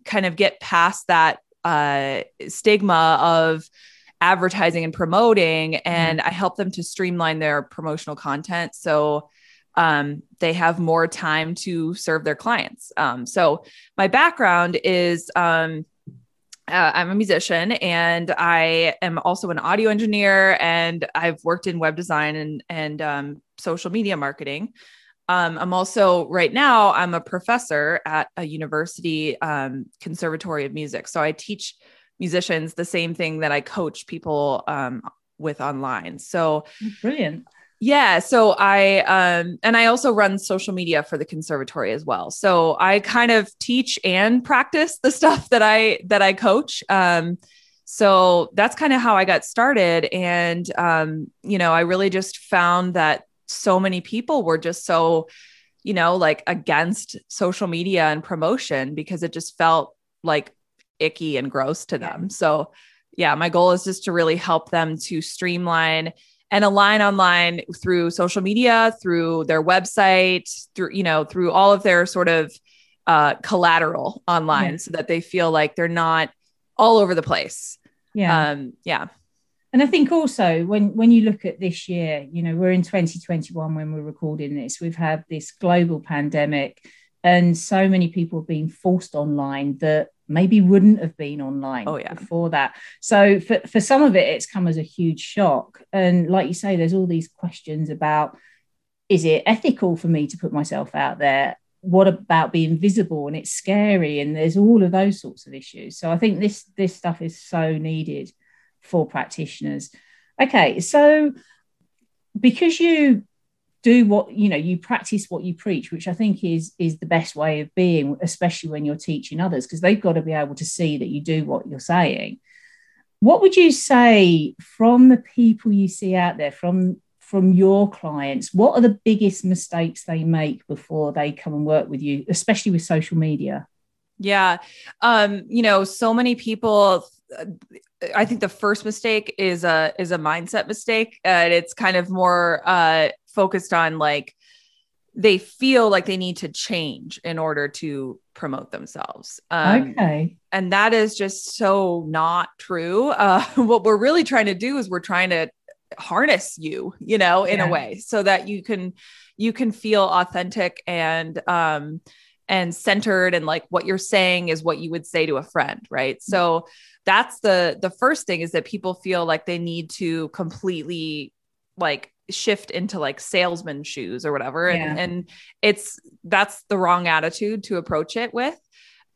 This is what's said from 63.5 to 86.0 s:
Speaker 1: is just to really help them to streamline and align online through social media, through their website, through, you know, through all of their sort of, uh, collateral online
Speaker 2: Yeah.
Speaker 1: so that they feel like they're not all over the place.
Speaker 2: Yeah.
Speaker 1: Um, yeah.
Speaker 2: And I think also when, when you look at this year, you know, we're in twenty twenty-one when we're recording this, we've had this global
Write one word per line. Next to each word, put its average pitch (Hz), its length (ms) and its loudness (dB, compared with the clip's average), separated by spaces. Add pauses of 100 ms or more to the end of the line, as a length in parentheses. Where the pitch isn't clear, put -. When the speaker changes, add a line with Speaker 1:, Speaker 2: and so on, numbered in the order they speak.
Speaker 1:
is 180 140 0
just 190 220 -8
to 190 60 -4
really 165 220 2
help 170 360 -2
them 160 320 -2
to 160 200 -8
streamline 165 920 -4 (380)
and 202 140 2
align 202 360 4
online 180 600 2 (200)
through 175 300 0
social 180 320 -2
media, 226 580 2
through 165 440 -2
their 160 180 0
website, 185 880 2 (240)
through, 185 160 -6
you 190 140 -4
know, 156 180 2
through 170 300 -2
all 196 200 6
of 196 120 0
their 175 200 4
sort 180 240 0
of, 160 240 0 (540)
uh, 151 280 4
collateral 170 920 0
online 160 460 0
Speaker 2:
Yeah. 165 60 -10
Speaker 1:
so - 120 -14
that 160 160 -6
they 165 140 -2
feel 170 320 -2
like 156 240 0
they're 170 100 -2
not 165 440 -2 (460)
all 226 220 6
over 185 160 4
the 165 80 0
place. - 560 -6 (340)
Speaker 2:
Yeah. 170 380 2
Speaker 1:
Um, 139 220 -8 (100)
yeah. 151 240 -4 (640)
Speaker 2:
And 247 100 4
I 285 40 4
think 277 240 2
also 190 540 0
when, 202 320 0
when 226 140 6
you 233 120 8
look 214 220 0
at 175 160 -8
this 175 260 -6
year, 160 460 -4
you 170 100 -6
know, 165 140 -4
we're 180 140 2
in 180 120 2
twenty 170 360 -2
twenty-one 160 560 -6
when 156 180 -8
we're 156 80 -8
recording 147 540 -8
this, 131 260 -10
we've 165 160 -8
had 160 320 -2
this 156 220 -12
global 170 500 0